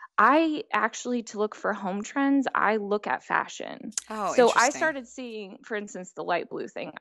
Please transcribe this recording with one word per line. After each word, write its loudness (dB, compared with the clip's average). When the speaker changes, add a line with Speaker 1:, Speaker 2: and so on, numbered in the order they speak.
Speaker 1:
I 4
actually, -2
to -12
look -2
for -2
home -4
trends, 2
I 2
look -2
at -4
fashion. -4
Speaker 2:
Oh, -4
Speaker 1:
So 8
I 6
Speaker 2:
interesting. -
Speaker 1:
started -2
seeing, -12
for -8
instance, -10
the -10
light -2
blue -8
thing. -12